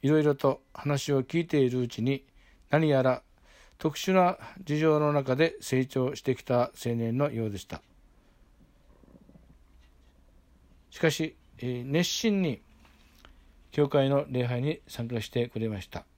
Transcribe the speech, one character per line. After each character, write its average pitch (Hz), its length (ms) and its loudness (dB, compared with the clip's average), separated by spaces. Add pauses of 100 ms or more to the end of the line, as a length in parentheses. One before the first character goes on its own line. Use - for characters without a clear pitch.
い 135 60 2
ろ 156 100 4
い 156 40 2
ろ 147 120 4
と 139 280 0 (100)
話 143 400 -4
を 135 100 2
聞 165 180 -4
い 165 60 -4
て 151 140 0
い 131 80 4
る 127 120 -2
う 123 80 -2
ち 110 140 -6
に、 135 220 -2 (460)
何 156 180 4
や 135 140 4
ら 127 200 2 (560)
特 156 200 -4
殊 190 160 0
な 180 240 4 (260)
事 147 140 -2
情 156 200 4
の 151 140 2
中 131 240 0
で 160 240 2
成 131 240 0
長 131 320 -2
し - 60 -14
て 131 120 0
き - 80 -18
た 123 300 0 (120)
青 120 100 -2
年 117 240 -2
の 143 120 0
よ 113 160 -4
う 107 40 -4
で 101 80 -8
し - 80 -14
た。 - 160 -14 (3000)
し - 80 -18
か 160 120 4
し、 156 260 -4 (220)
え 123 240 -6
ー、 - 20 -10
熱 156 240 0
心 208 320 0
に 156 220 -2 (1080)
教 147 200 2
会 135 180 4
の 139 200 2
礼 123 180 0
拝 123 160 -2
に 151 260 -4
参 - 180 -8
加 117 140 -4
し - 80 -10
て 120 200 -2
く - 100 -8
れ 110 100 -2
ま 104 140 -6
し - 80 -16
た。 - 160 -12 (120)